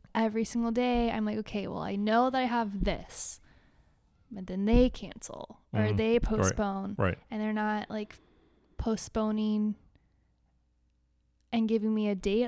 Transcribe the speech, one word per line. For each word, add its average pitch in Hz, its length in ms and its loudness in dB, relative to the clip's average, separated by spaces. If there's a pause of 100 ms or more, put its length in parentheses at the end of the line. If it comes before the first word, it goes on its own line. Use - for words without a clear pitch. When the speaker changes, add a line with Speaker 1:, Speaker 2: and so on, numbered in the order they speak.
(160)
Speaker 1:
every 220 300 2
single 233 260 -2
day 240 400 2
I'm 214 140 -2
like, 214 140 -2
"Okay, 208 280 -6
well, 170 140 -6
I 196 140 -4
know 220 340 4
that 262 80 -2
I 254 80 0
have 214 380 -2
this," - 560 -4 (920)
but 185 160 -12
then 190 180 -2
they 240 240 8
cancel - 680 -12 (140)
or - 80 2
Speaker 2:
Mm-hmm. 208 160 2
Speaker 1:
they 220 160 2
Speaker 2:
Right. 233 100 4
Speaker 1:
postpone, 202 760 0
Speaker 2:
Right. 92 200 2 (120)
Speaker 1:
and 214 120 -6
they're 214 120 -2
not, 214 360 -2
like, 214 300 -10 (580)
postponing 214 1000 0 (1800)
and 226 160 2
giving 220 260 2
me 214 140 0
a 202 80 0
date 202 320 2